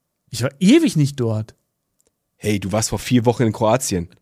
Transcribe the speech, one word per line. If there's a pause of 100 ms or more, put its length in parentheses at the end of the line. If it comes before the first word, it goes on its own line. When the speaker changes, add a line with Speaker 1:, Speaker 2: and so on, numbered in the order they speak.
(300)
Speaker 1:
Ich
war
ewig
nicht
dort. (800)
Speaker 2:
Hey,
du
warst
vor
vier
Wochen
in
Kroatien. (120)